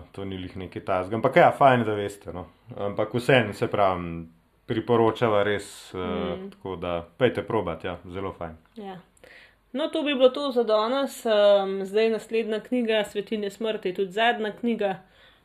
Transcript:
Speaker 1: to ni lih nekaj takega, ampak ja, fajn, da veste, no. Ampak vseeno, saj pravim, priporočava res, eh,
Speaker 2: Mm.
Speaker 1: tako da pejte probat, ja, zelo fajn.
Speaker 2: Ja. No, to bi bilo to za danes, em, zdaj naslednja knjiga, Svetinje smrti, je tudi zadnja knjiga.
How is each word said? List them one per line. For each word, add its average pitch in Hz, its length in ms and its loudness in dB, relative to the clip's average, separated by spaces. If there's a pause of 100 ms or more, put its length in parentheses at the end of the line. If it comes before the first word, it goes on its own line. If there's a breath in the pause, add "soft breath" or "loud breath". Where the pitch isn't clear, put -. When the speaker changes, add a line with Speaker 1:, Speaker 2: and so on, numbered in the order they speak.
Speaker 1:
to 98 160 -12
ni 95 120 -8
lih 90 160 -10
nekaj 95 280 -10
takega, 95 340 -2
ampak 170 200 0
ja, 147 160 8
fajn, 127 320 6
da 107 100 0
veste, 101 400 -6
no. 90 120 -10 (280)
Ampak 101 400 -4
vseeno, 117 400 4
saj 113 140 -4
pravim, 87 600 0 (420)
priporočava 110 720 2
res, - 480 -4
eh, 92 60 -10
Speaker 2:
Mm. 90 520 -4
Speaker 1:
tako 95 260 -10
da 87 380 -4
pejte 113 300 2
probat, 87 400 -4
ja, 90 200 -8
zelo 92 300 -8
fajn. 80 220 -12 (180)
Speaker 2:
Ja. 196 240 -14 (760 soft breath)
No, 294 140 -4
to 320 140 -4
bi 285 120 -2
bilo 254 160 6
to 285 220 -2
za 233 120 0
danes, 226 640 0
em, 202 560 4
zdaj 208 280 0
naslednja 220 500 -2
knjiga, 220 420 0
Svetinje 208 480 -4
smrti, 214 380 -6
je 180 80 -4
tudi 196 160 -2
zadnja 220 400 0
knjiga. 208 480 -2 (460 soft breath)